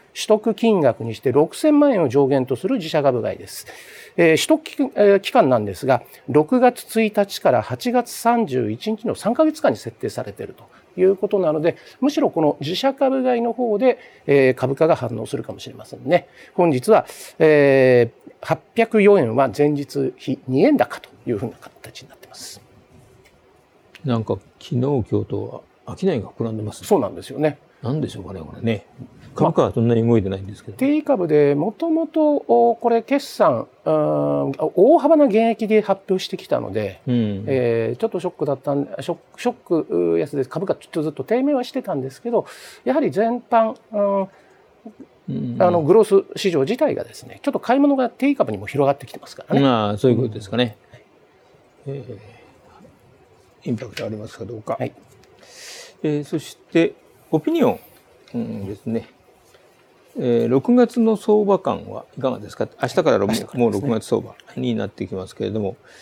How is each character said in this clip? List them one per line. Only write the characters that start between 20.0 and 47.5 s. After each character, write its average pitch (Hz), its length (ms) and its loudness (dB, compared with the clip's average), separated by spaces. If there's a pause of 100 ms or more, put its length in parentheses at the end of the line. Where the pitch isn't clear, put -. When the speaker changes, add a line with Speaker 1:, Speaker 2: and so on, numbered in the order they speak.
Speaker 1:
比 - 220 -6 (100)
二 135 160 2
円 294 140 4
高 - 220 -2
と - 100 -20 (160)
い 127 60 -2
う 101 60 -2
ふ - 40 -6
う 123 80 -6
な - 80 -20
形 - 440 -20
に - 60 -20
な - 60 -20
っ - 40 -20
て - 100 -20
ま - 60 -20
す。 - 260 -18 (1400)
Speaker 2:
な 123 120 0
ん 110 80 -2
か 107 140 -4 (200)
昨 - 180 -8
日、 - 40 -
今 135 220 0
日 - 60 -8 (180)
と 104 380 -10 (200)
は - 120 -12
商 185 140 -2
い 127 100 -2
が - 80 -12
膨 - 160 -8
ら 113 60 -6
ん 110 60 -8
で 107 60 -8
ま 107 100 -10
す - 100 -18
ね。 - 40 -16
Speaker 1:
そ 202 100 2
う 139 40 2
な 101 80 -4
ん - 60 -10
で 85 80 -14
す - 80 -18
よ 123 80 -10
ね。 151 200 -2 (240)
Speaker 2:
な 120 100 -4
ん 151 80 -4
で 117 80 -4
し - 80 -14
ょ 101 40 -12
う 92 40 -14
か 95 80 -14
ね、 80 80 -12
こ 76 160 -16
れ - 60 -12
ね。 113 240 -4 (480)
株 160 180 0
価 156 100 2
は 101 100 0
そ 123 80 -2
ん 113 60 2
な 120 80 4
に 113 120 2
動 117 120 4
い 98 40 2
て 98 60 -4
な 95 80 -4
い 98 40 -10
ん 95 60 -14
で 104 80 -14
す - 100 -20
け - 60 -16
ど。 - 60 -18
Speaker 1:
定 285 200 0
位 302 80 -2
株 190 240 0
で 147 260 4
も 160 160 -2
と 330 200 -6
も 320 180 0
と、 302 280 2
お、 233 400 2
こ 240 120 -4
れ 233 140 2
決 277 240 -2
算、 143 420 0 (160)
う 160 40 -2
ー 147 600 0
ん、 135 100 -6
大 214 400 4
幅 302 180 4
な 294 100 6
減 226 240 2
益 214 180 -4
で 214 120 4
発 196 280 -2
表 185 140 -2
し - 60 -12
て 180 80 -8
き - 100 -18
た 127 120 -2
の 107 140 -6
で、 98 340 -6
Speaker 2:
う 123 60 0
ん。 107 340 -2
Speaker 1:
え 120 480 0
ー、 - 20 -8
ち - 80 -4
ょ - 20 -2
っ 214 40 -4
と 185 80 -6
シ 180 80 -6
ョ 170 40 -2
ッ - 40 -20
ク 151 120 -4
だ 143 80 -2
っ 135 40 -6
た 139 160 -4
ん、 139 140 -4 (120)
シ - 100 -8
ョ 170 40 -4
ッ - 20 -8 (160)
ク、 - 80 -20
シ 247 80 -2
ョ - 40 2
ッ - 20 -14
ク、 - 340 -2
う 87 260 0
ー、 - 40 2
安 156 180 -4
で 135 80 -2
株 170 220 -6
価 180 80 -2
ち - 120 -12
ょ - 20 -20
っ - 20 -20
と 160 120 -4
ず 156 80 -4
っ - 20 -20
と 139 120 -12
低 247 180 0
迷 294 120 0
は 247 80 -2
し - 80 -10
て 262 120 -6
た 180 120 -6
ん 139 60 -4
で 131 100 -8
す - 120 -20
け 240 80 -8
ど、 220 160 -2 (380)
や 262 100 0
は 320 60 2
り 208 100 0
全 226 300 -2
般、 226 360 0 (160)
う 208 80 -2
ん、 196 280 0 (1000)
Speaker 2:
う 147 40 -6 (240)
ん。 - 60 0
Speaker 1:
あ 180 80 4
の、 170 120 0
グ 151 120 4
ロ 220 80 6
ー 196 220 2
ス - 0 - (120)
市 196 140 -2
場 160 120 0
自 190 140 0
体 294 200 0
が - 80 -8
で - 100 -18
す - 100 -20
ね、 - 180 -20
ち - 60 -2
ょ - 20 0